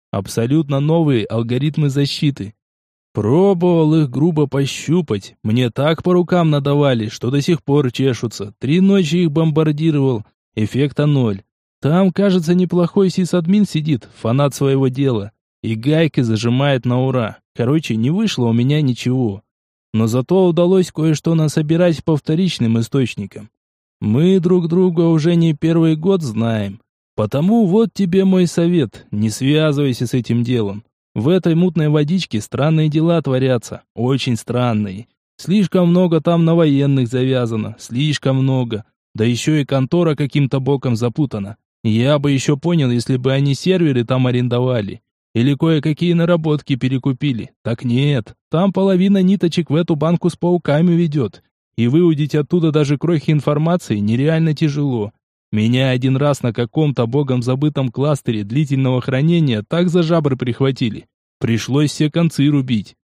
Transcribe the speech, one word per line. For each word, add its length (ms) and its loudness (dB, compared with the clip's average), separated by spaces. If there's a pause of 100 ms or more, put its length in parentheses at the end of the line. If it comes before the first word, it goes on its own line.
(120)
Абсолютно 640 -2
новые 460 2
алгоритмы 680 -2
защиты". 640 -2 (580)
Пробовал 840 2
их 140 2
грубо 360 0
пощупать, 960 -4
мне 280 0
так 340 -2
по 80 2
рукам 380 2
надавали, 580 2
что 220 -6
до 120 0
сих 220 -2
пор 260 2
чешутся. 680 -4
Три 200 0
ночи 360 2
их 160 0
бомбардировал, 920 0 (300)
эффекта 520 -2
ноль. 360 0 (380)
Там, 320 2
кажется, 420 2
неплохой 560 2
сисадмин 560 0
сидит, 480 -4
фанат 400 0
своего 340 0
дела. 440 -2 (300)
И 120 -4
гайки 460 0
зажимает 640 0
на 180 0
ура. 360 -2 (180)
Короче, 400 0
не 140 0
вышло 360 -2
у 60 2
меня 280 2
ничего. 640 -2 (500)
Но 140 2
зато 400 2
удалось 460 2
кое-что 420 0
насобирать 720 0
по 120 2
вторичным 600 0
источникам. 720 -4 (500)
Мы 380 2
друг 300 2
друга 340 2
уже 320 2
не 180 4
первый 440 2
год 260 0
знаем. 580 -4 (360)
Потому 500 0
вот 260 2
тебе 320 0
мой 220 4
совет, 640 -2
не 200 -2
связывайся 760 0
с 80 -4
этим 300 -2
делом. 400 -4 (300)
В 140 -2
этой 280 2
мутной 320 0
водичке 520 0
странные 480 0
дела 320 0
творятся, 640 -2 (140)
очень 400 -2
странные. 720 -4 (300)
Слишком 500 0
много 320 2
там 240 0
на 100 2
военных 540 2
завязано, 720 -2
слишком 560 -2
много. 480 -2 (300)
Да 100 -2
еще 320 0
и 80 0
контора 500 0
каким-то 460 -2
боком 340 -2
запутана. 600 -4 (260)
Я 380 2
бы 100 0
еще 260 0
понял, 340 0
если 260 -2
бы 160 -2
они 220 0
серверы 500 0
там 240 0
арендовали. 720 -2 (340)
Или 200 2
кое-какие 580 0
наработки 640 0
перекупили. 720 -4 (140)
Так 200 -4
нет, 500 -2 (140)
там 240 0
половина 480 2
ниточек 500 0
в 40 2
эту 220 0
банку 340 0
с 60 -6
пауками 560 0
ведет. 500 -2 (340)
И 120 2
выудить 480 2
оттуда 340 0
даже 280 0
крохи 340 0
информации 640 0
нереально 560 0
тяжело. 580 -2 (400)
Меня 380 2
один 260 0
раз 260 0
на 100 -2
каком-то 540 -2
богом 360 -2
забытом 460 -2
кластере 560 -4
длительного 560 0
хранения 680 0
так 220 -2
за 160 2
жабры 320 0
прихватили. 680 -4 (340)
Пришлось 500 0
все 180 -2
концы 380 0
рубить. 480 -2 (260)